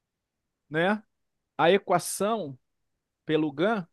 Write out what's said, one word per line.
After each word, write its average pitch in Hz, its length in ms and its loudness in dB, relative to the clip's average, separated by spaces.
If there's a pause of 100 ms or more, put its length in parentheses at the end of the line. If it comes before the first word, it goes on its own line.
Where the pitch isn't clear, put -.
(680)
né, 185 340 0 (540)
a 160 140 6
equação 196 840 -2 (680)
pelo 156 260 0
Gann, 180 420 -2